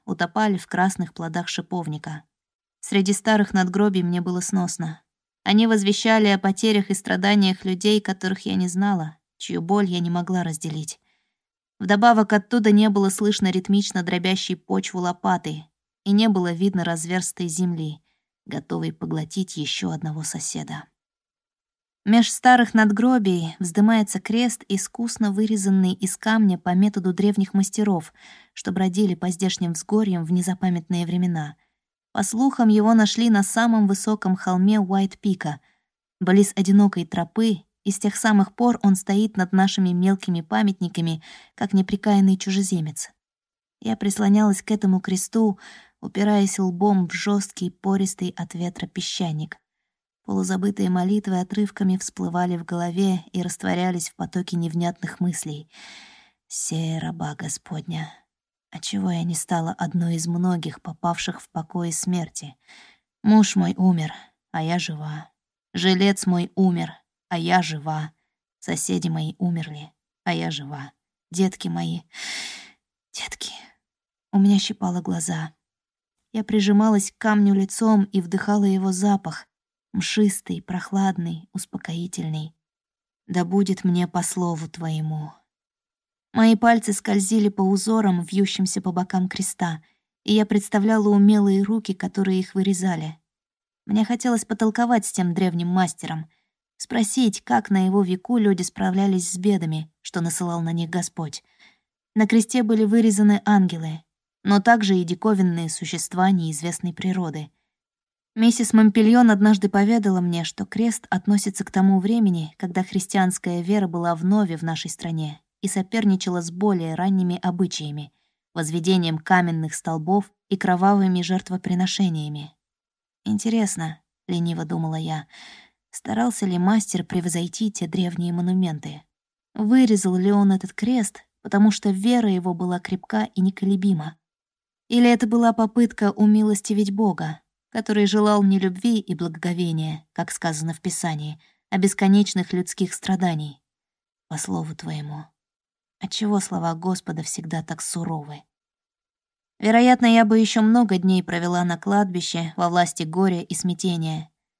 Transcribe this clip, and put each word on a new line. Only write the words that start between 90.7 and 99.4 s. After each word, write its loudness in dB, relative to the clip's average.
умелые 6
руки, -2
которые -2
их -8
вырезали. -2
Мне 0
хотелось -2
потолковать 2
с -6
тем 0
древним 0
мастером — -2
спросить, 0
как 0
на 2
его 2
веку -2
люди 2
справлялись -2
с -8
бедами, -2